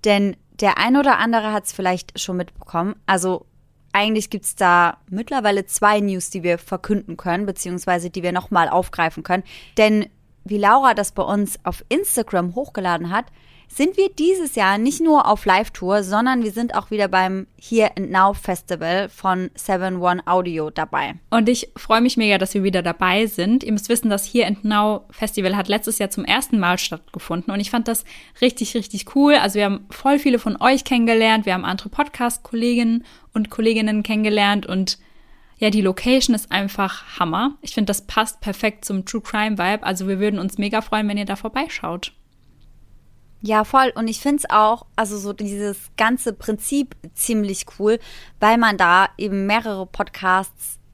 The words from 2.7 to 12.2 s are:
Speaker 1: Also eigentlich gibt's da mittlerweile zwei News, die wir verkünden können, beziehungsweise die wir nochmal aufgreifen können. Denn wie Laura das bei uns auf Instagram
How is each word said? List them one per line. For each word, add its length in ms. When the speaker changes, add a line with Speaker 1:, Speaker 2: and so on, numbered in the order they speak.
Speaker 1:
Also 400
eigentlich 360
gibt's 260
da 420
mittlerweile 560
zwei 360
News, 280
die 140
wir 140
verkünden 580
können, 300
beziehungsweise 640
die 140
wir 100
nochmal 340
aufgreifen 560
können. 200
Denn 300
wie 140
Laura 360
das 200
bei 100
uns 400
auf 240
Instagram 680